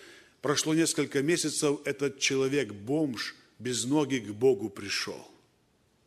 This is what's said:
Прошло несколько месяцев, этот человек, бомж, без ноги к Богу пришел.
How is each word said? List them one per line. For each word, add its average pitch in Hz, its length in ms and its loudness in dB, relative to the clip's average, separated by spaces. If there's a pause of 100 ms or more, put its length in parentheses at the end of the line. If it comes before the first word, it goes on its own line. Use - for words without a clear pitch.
(400)
Прошло 147 320 0
несколько 151 480 2
месяцев, 147 640 0
этот 139 360 -4
человек, 135 520 2
бомж, 120 640 -2 (240)
без 113 260 -4
ноги 135 340 2
к 104 120 -8
Богу 110 400 2
пришел. - 560 -6 (800)